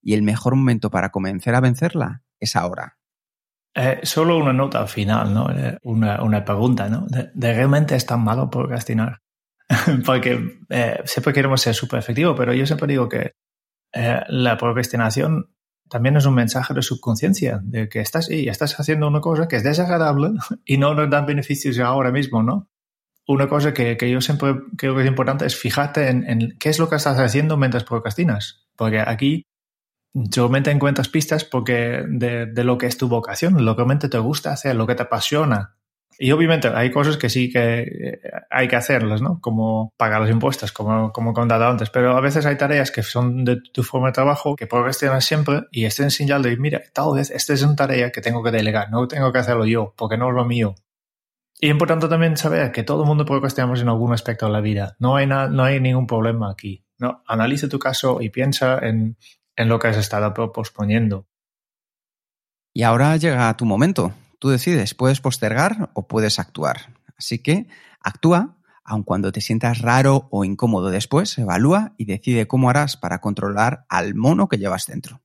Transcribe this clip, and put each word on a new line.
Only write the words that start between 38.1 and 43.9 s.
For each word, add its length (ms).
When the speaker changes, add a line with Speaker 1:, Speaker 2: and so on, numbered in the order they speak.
Speaker 2:
hay 180
que 80
hacerlas, 460
¿no? 180
Como 580
pagar 240
los 100
impuestos, 400
como, 420
como 180
he 40
contado 320
antes. 240
Pero 260
a 40
veces 260
hay 100
tareas 320
que 140
son 420
de 160
tu 220
forma 240